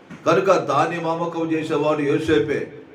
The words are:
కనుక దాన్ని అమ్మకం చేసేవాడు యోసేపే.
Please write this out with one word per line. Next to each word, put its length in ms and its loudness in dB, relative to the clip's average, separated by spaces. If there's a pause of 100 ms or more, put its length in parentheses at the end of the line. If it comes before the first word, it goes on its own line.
(260)
కనుక 320 4
దాన్ని 520 0
అమ్మకం 420 -4
చేసేవాడు 500 0
యోసేపే. 720 0 (220)